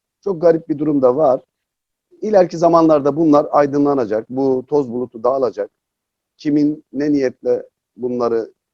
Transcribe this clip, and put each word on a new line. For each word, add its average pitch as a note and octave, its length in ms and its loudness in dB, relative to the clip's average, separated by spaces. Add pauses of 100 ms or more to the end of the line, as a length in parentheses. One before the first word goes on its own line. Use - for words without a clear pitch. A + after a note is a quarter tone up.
(220)
Çok F3+ 200 -6
garip E3 280 2
bir D3 100 -4
durum D3 220 0
da B2+ 140 4
var. C3+ 260 2 (800)
İleriki F#3 360 2
zamanlarda D#3 600 2
bunlar D3+ 340 2
aydınlanacak, C3+ 800 0
bu C3 380 -2
toz C#3+ 240 -2
bulutu B2 320 -10
dağılacak. A#2+ 480 -2 (680)
Kimin D3+ 460 -2 (100)
ne D3 180 -4
niyetle B2+ 520 -2 (340)
bunları A#2+ 540 -4 (220)